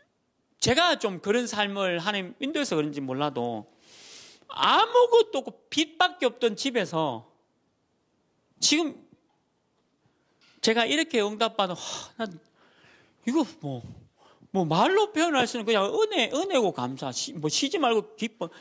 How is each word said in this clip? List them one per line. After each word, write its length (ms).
제가 400
좀 200
그런 280
삶을 520
하나님 400
인도해서 360
그런지 260
몰라도 720
아무것도 920
없고 300
빚밖에 560
없던 300
집에서 760
지금 420
제가 240
이렇게 360
응답받아, 520
와, 60
난 220
이거 180
뭐, 240
뭐 140
말로 460
표현할 360
수는 180
그냥 280
은혜, 400
은혜고 380
감사, 400
시-, 220
뭐 160
쉬지 280
말고 380
기뻐. 340